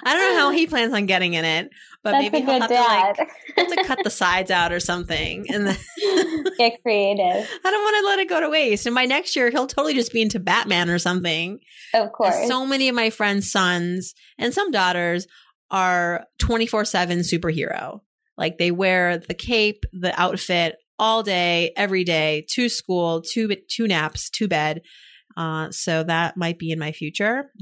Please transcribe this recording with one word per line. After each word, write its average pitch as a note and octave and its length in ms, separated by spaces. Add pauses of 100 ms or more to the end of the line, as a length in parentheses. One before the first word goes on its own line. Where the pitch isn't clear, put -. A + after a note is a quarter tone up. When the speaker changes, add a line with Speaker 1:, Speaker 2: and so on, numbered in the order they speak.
Speaker 1:
don't F4+ 300
know - 20
how C#4+ 140
he E4 160
plans B3+ 260
on G3+ 140
getting F3+ 260
in D#3+ 100
it, E3 280 (320)
but G#3 80
Speaker 2:
That's C#4 140
Speaker 1:
maybe G#3 120
Speaker 2:
a - 40
Speaker 1:
he'll C4 180
Speaker 2:
good - 20
Speaker 1:
have A3+ 80
to, A#3+ 60
like, A3+ 420
Speaker 2:
dad. E4 100 (280)
Speaker 1:
he'll F#4 100
have F4 120
to F#4+ 60
cut - 200
the D#4+ 80
sides F#3 400
out F3 200
or F3 80
something. F3 720
And G#3 160
then G3 120 (200)
<laughs> F4+ 600
Speaker 2:
Get A#3 240
creative. G3+ 680 (160)
Speaker 1:
I F#4+ 60
don't G#4 120
wanna G#4 220
let G4 140
it F#4 100
go E4+ 120
to D#4 80
waste. C#4 360
And A#3+ 80
by B3+ 120
next C4+ 300
year, B3 140
he'll C4 160
totally D4 300
just A#3 180
be A3+ 80
into G#3+ 180
Batman F3 520
or F3 80
something. F3 580 (380)
Speaker 2:
Of - 160
course. G3+ 360
Speaker 1:
So B3+ 160
many C4+ 260
of B3 60
my A3+ 140
friends' G3+ 400
sons F3+ 640 (240)
and A#3+ 160
some G4 160
daughters F3+ 560 (460)
are F3+ 540 (120)
twenty-four A3+ 480
seven F3 340
superhero. F3 840 (360)
Like, D#3+ 220
they F3 100
wear F3+ 480
the - 160
cape, G#3+ 600
the F3+ 260
outfit F3 560 (260)
all A3 220
day, F3 540
every F#3+ 260
day, D#3 460
to B3 180
school, E3+ 540
to, G#3 340 (140)
to A3+ 180
naps, D#3 440
to G#3 180
bed. D#3 320 (560)
Uh, D#3+ 340
so D#3+ 320
that E3 320
might E3+ 240
be E3 120
in D#3+ 80
my D#3 120
future. A3 600 (100)